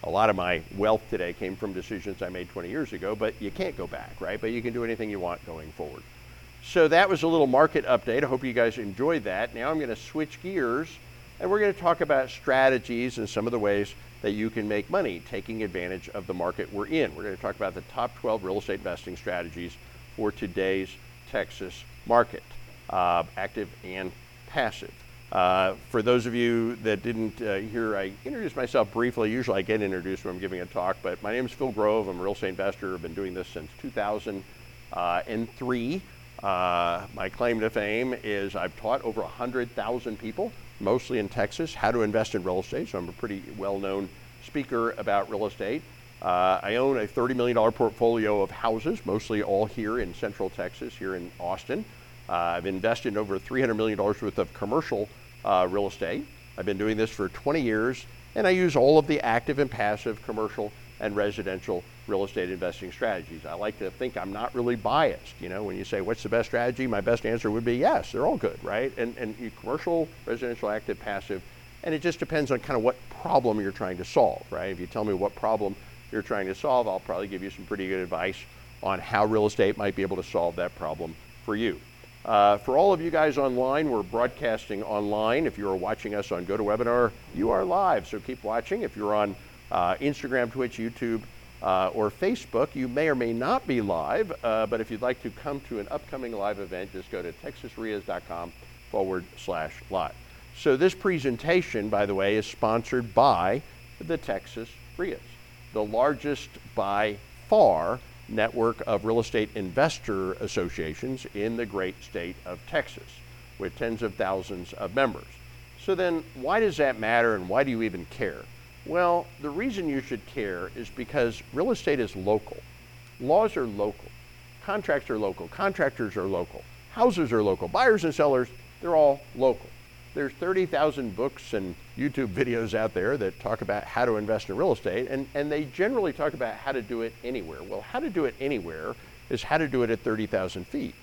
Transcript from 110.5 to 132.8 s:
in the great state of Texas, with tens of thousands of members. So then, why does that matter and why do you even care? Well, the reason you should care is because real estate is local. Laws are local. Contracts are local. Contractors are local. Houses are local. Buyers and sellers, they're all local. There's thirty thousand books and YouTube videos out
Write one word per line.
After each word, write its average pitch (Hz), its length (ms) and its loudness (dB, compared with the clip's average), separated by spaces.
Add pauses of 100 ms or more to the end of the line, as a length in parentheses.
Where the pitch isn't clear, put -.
in 110 240 -2
the 117 80 -2
great 95 380 -2
state 87 320 -6 (100)
of 90 220 -8
Texas, - 400 -4 (500)
with 92 200 -6
tens 117 260 -2
of 104 100 -2
thousands 95 600 -2
of 95 220 -6
members. 123 300 0 (560)
So 190 140 2
then, 170 280 0 (120)
why 143 240 0
does 202 180 2
that 135 220 2
matter 117 360 4
and 92 140 -4
why 117 140 4
do 139 80 2
you 113 100 0
even 92 240 -2
care? 82 400 -4 (400)
Well, 175 400 2 (160)
the 147 80 -4
reason 196 400 -2
you 139 120 0
should 117 260 -6
care 95 480 -4
is 117 140 -10
because 120 520 -2 (120)
real 175 180 2
estate 147 280 2
is 110 160 -2
local. 101 420 0 (640)
Laws 180 380 4
are 135 80 0
local. 104 440 -4 (540)
Contracts 190 460 -2
are 113 80 0
local. 95 300 -2
Contractors 131 680 0
are 98 80 0
local. 92 400 -2 (280)
Houses 175 400 4
are 113 100 6
local. 98 260 2
Buyers 220 360 6
and 160 100 2
sellers, 135 360 4 (320)
they're 170 140 0
all 143 260 8 (140)
local. 123 320 2 (460)
There's 139 200 -2
thirty 185 340 2
thousand 139 480 0
books 123 380 -4
and 95 200 -2 (240)
YouTube 131 300 0
videos 113 480 0
out 110 180 2